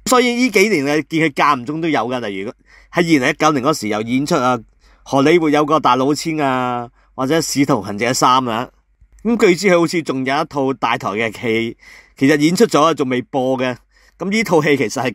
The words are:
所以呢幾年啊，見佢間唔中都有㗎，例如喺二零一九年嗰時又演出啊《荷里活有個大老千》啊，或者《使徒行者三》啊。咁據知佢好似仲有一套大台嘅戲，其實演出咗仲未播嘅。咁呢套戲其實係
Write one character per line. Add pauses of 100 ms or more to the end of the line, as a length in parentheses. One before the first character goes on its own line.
所
以
呢
幾
年
啊，
見
佢
間
唔
中
都
有
㗎，
例
如
喺 (380)
二
零
一
九
年
嗰
時
又
演
出
啊 (460)
《荷
里
活
有
個
大
老
千》
啊， (260)
或
者
《使
徒
行
者
三》
啊。 (560)
咁
據
知
佢
好
似
仲
有
一
套
大
台
嘅
戲， (400)
其
實
演
出
咗
仲
未
播
嘅。 (440)
咁
呢
套
戲
其
實
係